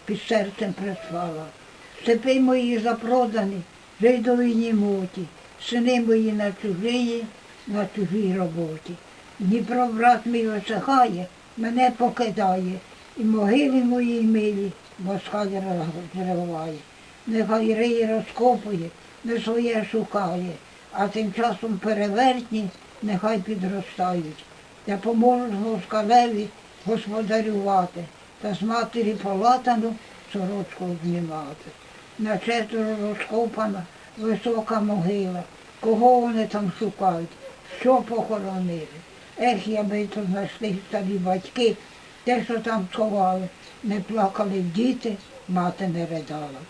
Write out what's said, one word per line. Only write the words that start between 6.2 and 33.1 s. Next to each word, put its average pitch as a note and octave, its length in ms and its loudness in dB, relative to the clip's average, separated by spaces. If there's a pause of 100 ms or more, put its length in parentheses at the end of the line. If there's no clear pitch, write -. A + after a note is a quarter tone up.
на G#3 200 -2 (100)
чужиї, A#3 640 -2 (420)
на G3+ 200 -2 (100)
чужій F#3+ 420 0
роботі. E3 540 -4 (460)
Дніпро, A#3 480 2
брат A#3 400 4
мій, A#3 200 0
висихає, G#3 800 2 (300)
мене A#3+ 400 2
покидає, F#3+ 760 0 (440)
і A3+ 80 -2
могили A#3+ 600 4
мої A#3+ 360 2
милі G#3+ 520 2 (260)
москаль G3 480 -4 (680)
розриває. E3+ 580 -4 (520)
Нехай A3 480 2
риє, A#3 320 2
розкопує, G#3+ 840 0 (360)
не A#3 160 -2
своє A3+ 520 0
шукає, F3+ 580 -2 (420)
а G3 160 0
тим G#3 240 -2
часом A3+ 460 0
перевертні G#3+ 880 2 (340)
нехай G#3+ 360 0
підростають. F3+ 1040 -4 (420)
Я G3+ 100 -2
поможу A#3 560 2
москалеві G#3+ 960 2 (400)
господарювати, G3+ 1200 0 (360)
та G#3 140 -2
з - 80 -4
матері A3+ 500 0 (100)
полатану A3+ 720 2 (380)
сорочку F#3 720 -4
знімати. D#3 680 -4 (480)
На G#3+ 200 -2
четверо A3 580 -2 (120)
розкопана G#3+ 760 -2 (360)